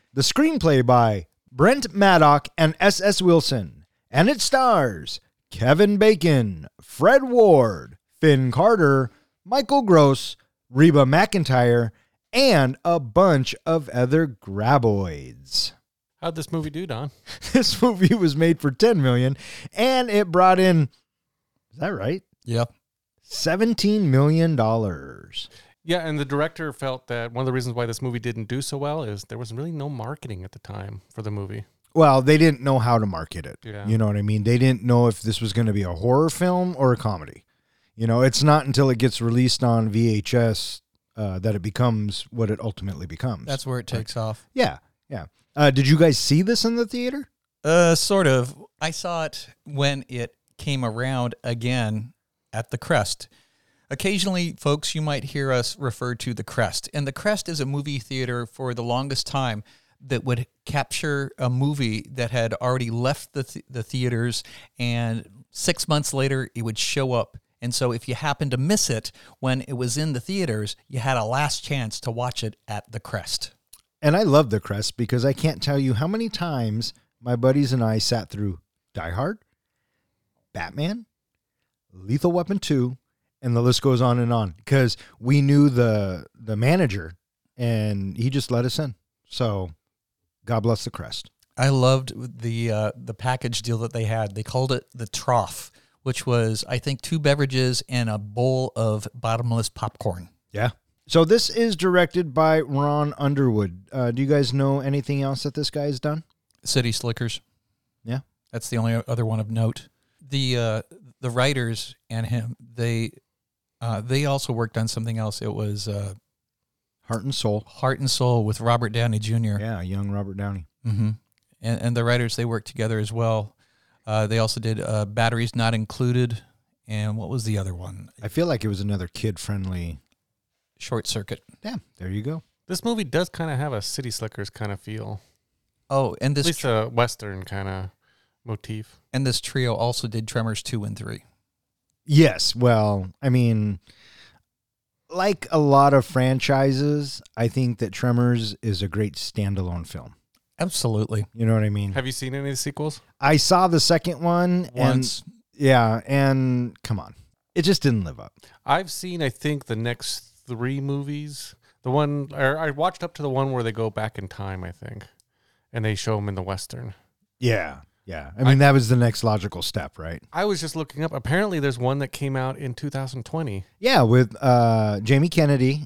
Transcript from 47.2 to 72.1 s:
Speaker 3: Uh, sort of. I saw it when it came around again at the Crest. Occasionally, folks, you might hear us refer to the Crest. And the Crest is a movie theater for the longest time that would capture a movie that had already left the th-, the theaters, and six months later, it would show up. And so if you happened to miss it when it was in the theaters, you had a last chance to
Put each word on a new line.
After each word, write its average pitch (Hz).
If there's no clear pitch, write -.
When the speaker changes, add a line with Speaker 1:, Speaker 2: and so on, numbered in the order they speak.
Speaker 3:
Uh, 165
sort 190
of. 131
I 160
saw 165
it -
when 139
it 120
came 135
around 123
again 120
at 110
the 127
Crest. -
Occasionally, 180
folks, 151
you 156
might 143
hear 135
us 123
refer 123
to 120
the 107
Crest. -
And 143
the 139
Crest 208
is 160
a 131
movie 139
theater 123
for 127
the 117
longest 127
time 123
that 123
would 123
capture 139
a 123
movie 127
that 120
had 113
already 127
left 123
the 135
th-, -
the 123
theaters, 120
and 117
six -
months 151
later, 135
it 120
would 110
show 135
up. -
And 120
so 123
if 113
you 123
happened 147
to 123
miss 170
it 113
when 131
it 143
was 123
in 156
the 123
theaters, 120
you 131
had 127
a 110
last 139
chance 127
to 120